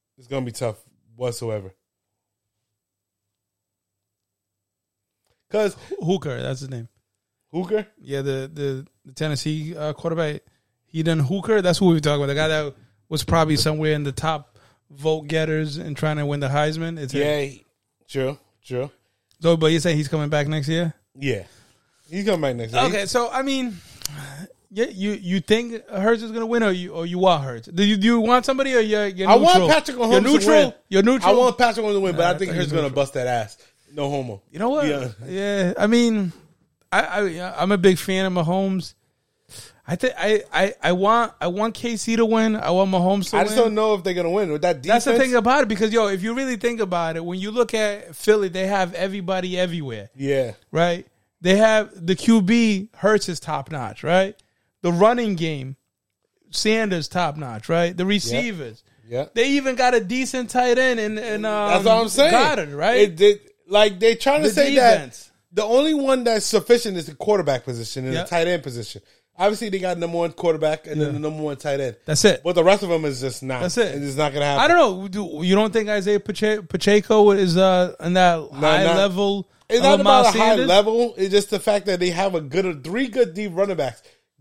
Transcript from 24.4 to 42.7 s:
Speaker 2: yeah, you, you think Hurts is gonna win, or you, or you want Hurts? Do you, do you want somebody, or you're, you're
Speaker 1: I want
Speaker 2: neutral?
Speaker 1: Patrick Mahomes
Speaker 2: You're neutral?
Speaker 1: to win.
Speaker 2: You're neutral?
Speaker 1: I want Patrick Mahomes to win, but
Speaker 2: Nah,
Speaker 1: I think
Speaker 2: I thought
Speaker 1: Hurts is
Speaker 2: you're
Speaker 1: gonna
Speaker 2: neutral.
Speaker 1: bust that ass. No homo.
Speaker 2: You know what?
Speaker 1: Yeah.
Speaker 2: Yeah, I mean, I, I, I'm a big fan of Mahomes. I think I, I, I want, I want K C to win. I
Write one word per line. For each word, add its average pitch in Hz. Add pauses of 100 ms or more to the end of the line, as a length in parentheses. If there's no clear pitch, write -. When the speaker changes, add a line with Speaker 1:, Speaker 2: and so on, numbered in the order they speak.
Speaker 2:
yeah, 214
you, 196
you 190
think 226
Hurts 220
is 220
gonna 226
win, 226
or 202
you, 180
or 165
you 175
want 170
Hurts? 120
Do 185
you, 208
do 202
you 233
want 240
somebody, 269
or 240
you're, 214
you're 190
Speaker 1:
I 214
want 330
Speaker 2:
neutral? 175
Speaker 1:
Patrick 294
Mahomes 226
Speaker 2:
You're 220
neutral? 277 (220)
Speaker 1:
to 277
win. - (160)
Speaker 2:
You're 190
neutral? 214
Speaker 1:
I 240
want 247
Patrick 226
Mahomes 208
to 196
win, 185
but 170
Speaker 2:
Nah, 175
Speaker 1:
I -
think 185
Speaker 2:
I 170
thought 170
Speaker 1:
Hurts 147
is 151
Speaker 2:
you're 165
Speaker 1:
gonna 143
Speaker 2:
neutral. 139
Speaker 1:
bust 135
that 123
ass. 117 (380)
No 143
homo. 127
Speaker 2:
You 151
know 220
what? 294
Speaker 1:
Yeah. 135 (180)
Speaker 2:
Yeah, 196
I 208
mean, 220 (600)
I, 196 (380)
I, 180
I'm 190
a 202
big 190
fan 190
of 185
Mahomes. 185 (880)
I 165
think 254
I, 208 (100)
I, 196
I 170
want, 214
I 160
want 202
K 233
C 226
to 226
win. 220
I 175